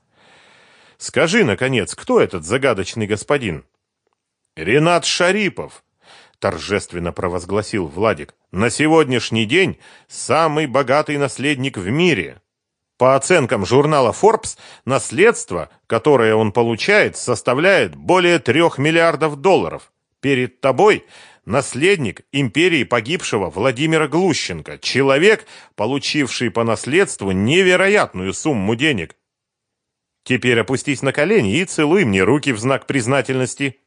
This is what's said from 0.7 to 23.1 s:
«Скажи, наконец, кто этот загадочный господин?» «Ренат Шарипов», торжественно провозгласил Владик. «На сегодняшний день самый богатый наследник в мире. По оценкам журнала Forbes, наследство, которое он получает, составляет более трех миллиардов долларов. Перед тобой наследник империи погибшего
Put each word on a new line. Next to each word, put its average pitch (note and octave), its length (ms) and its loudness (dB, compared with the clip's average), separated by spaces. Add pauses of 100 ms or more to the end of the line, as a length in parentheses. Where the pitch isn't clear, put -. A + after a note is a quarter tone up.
«Скажи, E3 460 0
наконец, A#2 500 0
кто A#3+ 260 0
этот F#2 240 -2
загадочный A2 640 -2
господин?» G#2 580 -4 (880)
«Ренат D#3+ 520 2
Шарипов», F3+ 760 -2 (580)
торжественно F2 720 -4
провозгласил F#2 720 -4
Владик. E2 480 -4 (160)
«На G#2+ 200 0
сегодняшний C3 720 2
день D#3 340 0 (300)
самый D3+ 580 -2
богатый C#3 520 0
наследник C3+ 600 -4
в F2+ 100 -6
мире. B2 540 0 (560)
По B2+ 160 4
оценкам C3 500 2
журнала C#3 480 2
Forbes, - 460 0 (260)
наследство, B2 840 0 (160)
которое A#2 480 4
он A2 180 2
получает, A#2+ 640 0
составляет C3 760 0
более F3 440 2
трех D#3 400 0
миллиардов D#3 580 0
долларов. C#3 560 0 (280)
Перед B2+ 400 -2
тобой F#3 460 2 (400)
наследник C3+ 760 -2 (100)
империи C#3+ 520 0
погибшего A#2 640 -4